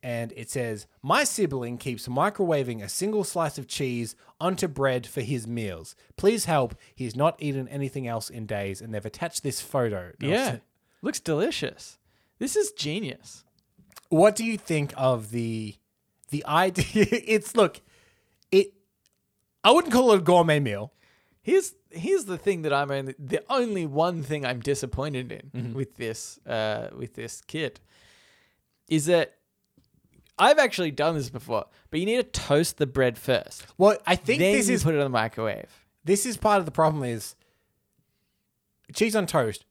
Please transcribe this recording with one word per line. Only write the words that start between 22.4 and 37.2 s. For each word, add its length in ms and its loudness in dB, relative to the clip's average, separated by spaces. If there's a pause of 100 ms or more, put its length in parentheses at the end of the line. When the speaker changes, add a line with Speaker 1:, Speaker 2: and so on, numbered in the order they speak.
Speaker 2:
that 100 0
I'm 200 0
only, 260 -4
the 320 -4
only 360 0
one 360 0
thing 240 -4
I'm 140 -4
disappointed 720 -4
in 200 -16
Speaker 1:
Mm-hmm. 220 -8
Speaker 2:
with 220 -6
this, 500 -8
uh, 500 -4
with 180 -12
this 340 -12
kit 320 -8 (1080)
is 180 0
that 260 4 (1080)
I've 200 6
actually 320 2
done 240 0
this 160 -4
before, 340 -4 (240)
but 100 -4
you 60 0
need 140 2
to 40 2
toast 540 0
the 100 0
bread 300 2
first. 480 -2 (140)
Speaker 1:
Well, 180 8 (100)
I 100 4
think 240 0
Speaker 2:
Then 120 6
Speaker 1:
this 160 4
Speaker 2:
you 60 4
Speaker 1:
is 100 0
Speaker 2:
put 80 2
it 60 2
in 60 4
the 40 -2
microwave. 600 -2 (340)
Speaker 1:
this 220 2
is 100 -6
part 220 4
of 80 0
the 60 -8
problem 320 2
is 320 -6 (1600)